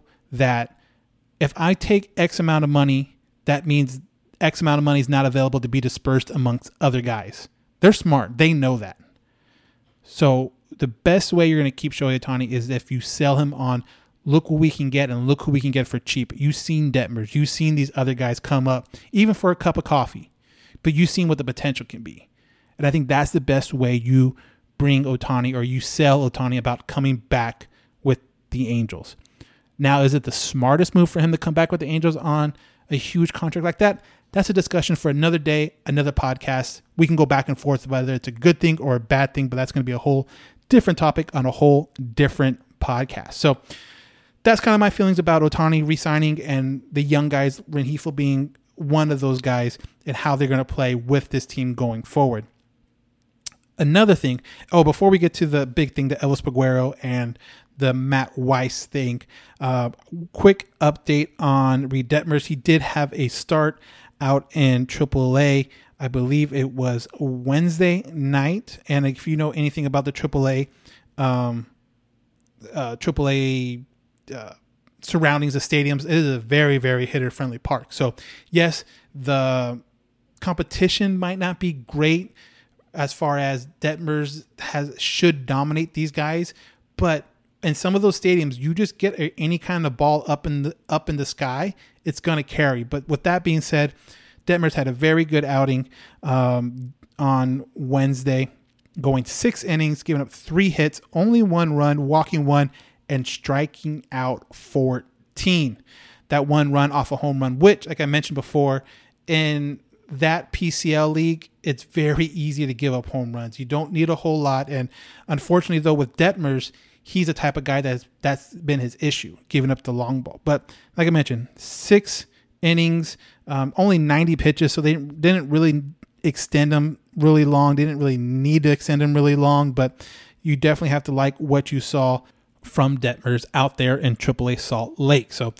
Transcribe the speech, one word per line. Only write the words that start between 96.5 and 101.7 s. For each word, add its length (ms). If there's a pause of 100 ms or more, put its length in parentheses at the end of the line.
on 460 (100)
Wednesday, 760 (500)
going 240
six 380
innings, 400
giving 200
up 80
three 400
hits, 300 (120)
only 300
one 320